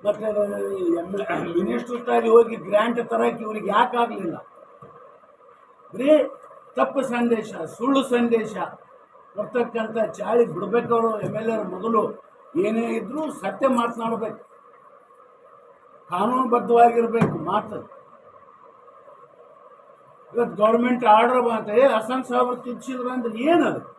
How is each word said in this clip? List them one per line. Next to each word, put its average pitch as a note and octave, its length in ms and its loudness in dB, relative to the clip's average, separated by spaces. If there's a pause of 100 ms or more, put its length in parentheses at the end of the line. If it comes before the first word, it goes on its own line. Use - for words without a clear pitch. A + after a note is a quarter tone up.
ಮತ್ತೆ G#3 220 -2
ಅದು G3+ 460 -2
ಎಮ್-, F3 920 -2
ಮಿನಿಸ್ಟರ್ A#3+ 420 -4
ತಾಲಿ A#3 220 2
ಹೋಗಿ A3+ 280 6
ಗ್ರ್ಯಾಂಟ್ G#3+ 540 0
ತರಕ್ಕೆ A#3 340 -2
ಇವ್ರಿಗೆ G#3+ 260 -6
ಯಾಕೆ A#3+ 260 2
ಆಗ್ಲಿಲ್ಲ? G3+ 400 -4 (1600)
ಬರೀ C#4 300 6 (520)
ತಪ್ಪು C4 260 0
ಸಂದೇಶ, A#3 520 -2
ಸುಳ್ಳು A#3+ 480 -2
ಸಂದೇಶ A#3 540 0 (800)
ಕೊಡ್ತಕ್ಕಂಥ A3 720 -4
ಚಾಳಿ A3+ 360 0
ಬಿಡ್ಬೇಕು G3+ 480 -2
ಅವರು. A3+ 260 0
ಎಮ್ G3+ 160 -6
ಎಲ್ A3 140 -2
ಎ G#3+ 120 -2
ಮೊದಲು G3 500 -2 (440)
ಏನೇ A3 300 0
ಇದ್ರೂ A#3 460 -6
ಸತ್ಯ - 360 -4
ಮಾತನಾಡ್ಬೇಕು, A3+ 840 -4 (1600)
ಕಾನೂನುಬದ್ಧವಾಗಿರ್ಬೇಕು A#3 1300 4
ಮಾತು. F#3 560 -6 (2250)
ಇವತ್ತು G#3+ 220 -2
ಗವರ್ನಮೆಂಟ್ A#3+ 480 2
ಆರ್ಡರ್ A#3+ 380 6
ಬಂತ, A3 260 -2
"ಏ, A#3+ 180 6
ಹಸನ್ B3 380 0
ಸಾಬ್ರು B3 320 0
ತಿರ್ಸಿದ್ರು" B3 520 -8
ಅಂದ್ರೆ A#3 300 -6
ಏನದು? C#4 420 2 (180)